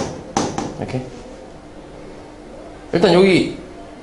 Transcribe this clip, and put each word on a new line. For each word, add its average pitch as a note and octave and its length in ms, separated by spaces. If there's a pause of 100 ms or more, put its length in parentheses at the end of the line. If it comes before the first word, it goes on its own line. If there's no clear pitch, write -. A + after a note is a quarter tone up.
(800)
이렇게. B2+ 240 (1900)
일단 F3 220
여기 F#3 420 (460)